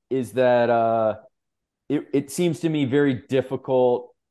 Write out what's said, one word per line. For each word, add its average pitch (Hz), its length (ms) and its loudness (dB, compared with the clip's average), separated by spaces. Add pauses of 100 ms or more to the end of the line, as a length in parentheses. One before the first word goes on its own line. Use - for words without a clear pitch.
is 120 240 -4
that, 123 360 2
uh, 113 460 2 (720)
it, 143 260 -4
it 139 180 -2
seems 175 280 -2
to 165 100 -2
me 151 140 0
very 139 300 2
difficult 127 1000 -2 (180)